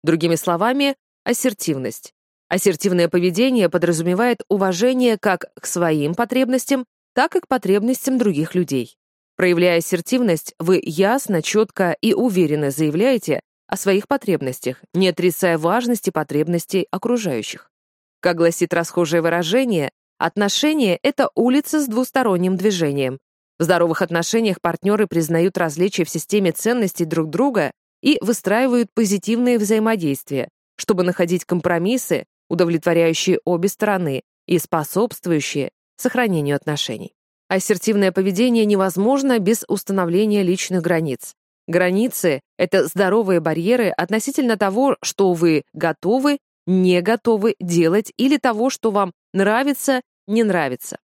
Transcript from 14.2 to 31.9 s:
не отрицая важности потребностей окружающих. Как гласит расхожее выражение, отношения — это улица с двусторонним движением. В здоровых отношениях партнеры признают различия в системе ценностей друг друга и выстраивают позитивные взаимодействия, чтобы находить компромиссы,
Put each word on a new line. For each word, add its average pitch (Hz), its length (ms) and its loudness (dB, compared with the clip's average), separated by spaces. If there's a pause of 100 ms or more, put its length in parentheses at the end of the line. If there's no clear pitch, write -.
не 185 140 4
отрицая 175 480 0
важности 214 520 0
потребностей 160 840 -2
окружающих. 190 800 -4 (500)
Как 175 160 0
гласит 170 380 2
расхожее 170 480 0
выражение, 170 680 0 (260)
отношения — 208 840 0
это 277 320 0
улица 277 440 2
с 277 80 -2
двусторонним 214 680 0
движением. 143 640 -2 (400)
В - 40 2
здоровых 170 380 2
отношениях 180 580 0
партнеры 196 460 0
признают 165 520 0
различия 170 460 -2
в 156 60 -4
системе 190 420 0
ценностей 220 540 -2
друг 160 240 -2
друга 202 420 0 (300)
и - 200 2
выстраивают 233 720 0
позитивные 226 680 0
взаимодействия, 202 920 -2 (260)
чтобы 185 280 0
находить 175 420 0
компромиссы, 175 800 -2 (240)